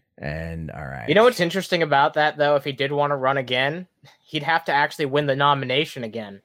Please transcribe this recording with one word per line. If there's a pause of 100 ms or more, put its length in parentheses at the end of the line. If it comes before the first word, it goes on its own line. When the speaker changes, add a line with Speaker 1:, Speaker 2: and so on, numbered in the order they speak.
(160)
Speaker 1:
And
all
right.
Speaker 2:
You
know
what's
interesting
about
that,
though?
If
he
did
wanna
run
again, (380)
he'd
have
to
actually
win
the
nomination
again.